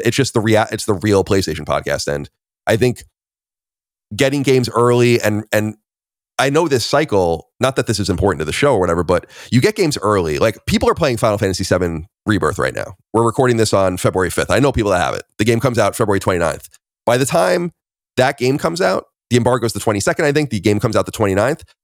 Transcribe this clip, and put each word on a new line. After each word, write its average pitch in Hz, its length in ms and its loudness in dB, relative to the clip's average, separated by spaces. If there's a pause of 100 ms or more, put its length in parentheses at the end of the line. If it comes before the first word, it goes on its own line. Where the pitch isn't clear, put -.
it's 120 100 -2
just 131 160 -2
the 120 80 0
rea-, 110 300 2
it's 110 140 -6
the 107 100 0
real 98 300 2
PlayStation 82 400 -2
podcast. 71 420 -4
And 71 240 -6 (380)
I 110 80 2
think 120 260 0 (1120)
getting 135 280 0
games 131 260 2
early 120 520 2
and, 104 320 -2
and 107 240 0 (640)
I 135 120 0
know 160 180 2
this 131 160 0
cycle, 95 640 0 (120)
not 127 160 0
that 127 100 -2
this 104 120 -2
is 98 120 -2
important 90 300 0
to 78 40 -4
the 76 80 -6
show 143 220 2
or 98 60 2
whatever, 87 220 0
but 85 240 0 (240)
you 123 100 2
get 214 140 2
games 165 240 -2
early. 90 400 0
Like, - 280 0
people 226 220 0
are 220 60 2
playing 139 220 -2
Final 107 220 0
Fantasy 95 260 -2
seven 87 420 -2 (200)
Rebirth 82 320 0
right 65 160 -2
now. - 200 -10 (200)
We're 113 100 4
recording 123 320 2
this 110 160 0
on 95 240 2
February 92 340 0
fifth. - 200 -4
I 92 80 2
know 139 140 2
people 104 180 0
that 90 100 2
have 65 140 -2
it. 50 80 -10 (160)
The 113 60 0
game 113 160 2
comes 120 180 0
out 101 180 0
February 101 240 0
twenty-ninth. 85 480 -2 (380)
By 120 100 2
the 135 80 2
time 175 480 0 (440)
that 131 200 0
game 135 220 0
comes 165 240 -4
out, 185 220 -2 (260)
the 120 80 4
embargo's 120 340 0
the 101 80 -8
twenty-second, 113 460 0
I 143 60 2
think. 147 180 0
The 107 100 -4
game 104 180 2
comes 107 160 -2
out 101 120 0
the - 60 -10
twenty-ninth. 107 520 0 (200)